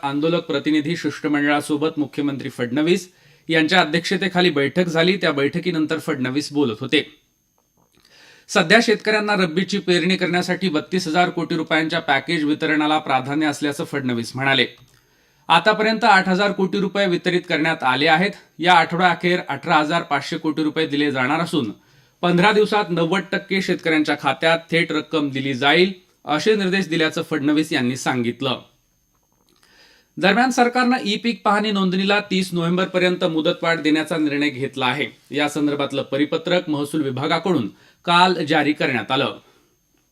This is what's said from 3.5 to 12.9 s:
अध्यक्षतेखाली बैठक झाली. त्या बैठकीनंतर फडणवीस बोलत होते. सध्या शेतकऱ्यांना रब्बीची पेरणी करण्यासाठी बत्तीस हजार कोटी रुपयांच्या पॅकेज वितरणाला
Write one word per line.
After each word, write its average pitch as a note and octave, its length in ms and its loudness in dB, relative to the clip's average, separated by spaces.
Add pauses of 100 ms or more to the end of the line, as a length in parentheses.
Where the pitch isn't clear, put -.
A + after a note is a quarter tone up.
अध्यक्षतेखाली F3 680 0
बैठक C#3+ 360 0
झाली. E3+ 320 0
त्या E3+ 140 0
बैठकीनंतर D#3 680 -2
फडणवीस C#3 540 -4
बोलत C#3 260 0
होते. C3 400 -4 (1300)
सध्या F#3+ 340 4
शेतकऱ्यांना G#3+ 500 0
रब्बीची F#3 440 0
पेरणी F3+ 380 0
करण्यासाठी F3+ 540 -2
बत्तीस F3 380 -2
हजार F3 220 2
कोटी E3 260 -4
रुपयांच्या D#3+ 440 -2
पॅकेज D3 440 0
वितरणाला D3+ 540 0